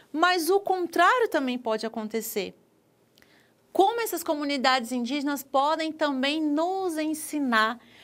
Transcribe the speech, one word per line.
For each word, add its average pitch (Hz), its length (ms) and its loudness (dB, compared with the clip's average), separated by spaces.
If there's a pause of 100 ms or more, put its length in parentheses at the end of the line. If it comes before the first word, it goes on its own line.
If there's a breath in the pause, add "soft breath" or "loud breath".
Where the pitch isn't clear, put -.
(120 loud breath)
mas 339 400 2
o 392 80 6
contrário 381 680 2
também 262 300 -2
pode 226 280 -4
acontecer. 214 680 -6 (1200 soft breath)
Como 453 300 4
essas 427 220 -4
comunidades 262 680 0
indígenas 269 520 -2
podem 311 480 0
também 294 500 -2
nos 330 560 -2
ensinar, 269 800 0 (240 loud breath)